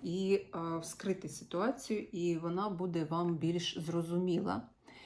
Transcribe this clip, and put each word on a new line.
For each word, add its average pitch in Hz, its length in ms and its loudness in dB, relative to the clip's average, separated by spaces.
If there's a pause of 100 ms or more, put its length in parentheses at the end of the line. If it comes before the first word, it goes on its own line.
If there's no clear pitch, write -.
і, 190 480 2
а, 165 260 -2
вскрити 180 520 -4
ситуацію, 208 720 -2
і 170 360 0
вона 175 320 0
буде 175 360 0
вам 165 320 2
більш 170 400 0
зрозуміла. 170 840 2 (440)